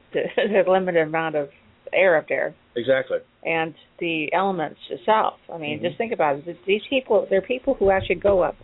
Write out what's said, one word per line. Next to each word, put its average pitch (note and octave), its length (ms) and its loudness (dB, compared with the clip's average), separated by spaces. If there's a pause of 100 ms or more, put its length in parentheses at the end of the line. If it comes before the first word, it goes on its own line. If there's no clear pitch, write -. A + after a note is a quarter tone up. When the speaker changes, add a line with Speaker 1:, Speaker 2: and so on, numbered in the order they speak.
(120)
Speaker 1:
the, D3+ 100 -2 (140)
<laughs> G#3+ 280 2
the F3 60 2
limited F3+ 320 2
amount D#3 340 -2
of C#3+ 140 -4 (420)
air F3+ 240 4
up D3 120 0
there. C#3 260 -2 (200)
Speaker 2:
Exactly. B2+ 440 0 (260)
Speaker 1:
And E3 300 -4 (260)
the D#3+ 320 -4
elements F3+ 480 -2 (100)
itself. - 440 0 (180)
I E3+ 60 -10
mean, D3+ 200 -6
Speaker 2:
Mm-hmm. D#3 80 -6
Speaker 1:
just E3 120 -4
think A#3 140 -4
about D3+ 260 0
it. D3 60 -16
Th-, E3+ 120 -12 (100)
these G#3 240 0
people, B3+ 400 2
there G3 80 4
are F#3 40 2
people B3+ 320 -4
who G3 160 2
actually F#3+ 260 0
go F#3+ 260 2
up D3+ 220 -2